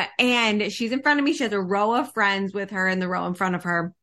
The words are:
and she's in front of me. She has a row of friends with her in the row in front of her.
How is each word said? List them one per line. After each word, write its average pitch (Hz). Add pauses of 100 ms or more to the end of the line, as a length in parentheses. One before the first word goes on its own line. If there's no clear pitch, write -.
(200)
and 220
she's 226
in 262
front 294
of 277
me. 302
She -
has 208
a 202
row 202
of 254
friends 196
with 196
her 190
in 185
the 185
row 180
in 180
front 185
of 175
her. 175 (100)